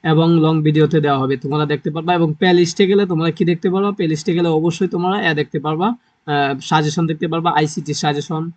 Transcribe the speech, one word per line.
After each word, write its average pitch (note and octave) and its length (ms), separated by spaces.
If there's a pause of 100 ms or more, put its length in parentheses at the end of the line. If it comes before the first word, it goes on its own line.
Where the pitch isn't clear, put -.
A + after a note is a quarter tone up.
এবং E3 240 (120)
লং D#3+ 220
ভিডিওতে D3+ 400
দেওয়া C#3+ 180
হবে, C3+ 180
তোমরা D3 280
দেখতে D3 260
পারবা। E3 220
এবং E3 200
প্লে F3+ 200
লিস্টে F3 340
গেলে G3+ 180
তোমরা E3 260
কি D#3+ 140
দেখতে F3 240
পারবা? G3 220
প্লে G3 160
লিস্টে D#3 260
গেলে E3+ 160
অবশ্যই E3 380
তোমরা F3+ 340
এ E3 120
দেখতে D3+ 260
পারবা, D#3 280
আহ, C#3+ 720
সাজেশন D#3 480
দেখতে E3 200
পারবা, E3 240
আইসিটি D3+ 420
সাজেশন D#3 640